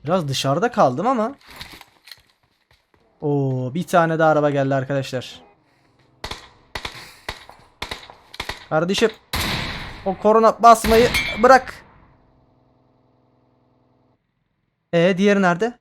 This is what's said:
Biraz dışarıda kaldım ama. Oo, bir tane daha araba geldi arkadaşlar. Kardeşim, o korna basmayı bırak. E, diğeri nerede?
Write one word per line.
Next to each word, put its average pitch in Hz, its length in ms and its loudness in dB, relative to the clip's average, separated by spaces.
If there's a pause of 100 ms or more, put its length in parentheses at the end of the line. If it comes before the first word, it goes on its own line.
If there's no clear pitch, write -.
Biraz 160 240 -2
dışarıda 143 420 -2
kaldım 160 360 0
ama. 247 280 -2 (1900)
Oo, 135 540 -4
bir 170 120 -6
tane 165 320 2
daha 160 120 4
araba 147 200 2
geldi 139 240 -2
arkadaşlar. 135 680 -6 (3250)
Kardeşim, 185 420 0 (920)
o 190 140 -4
korna 214 440 2
basmayı 226 480 6 (320)
bırak. - 420 4 (3000)
E, 175 260 0
diğeri 202 240 2
nerede? 190 380 -2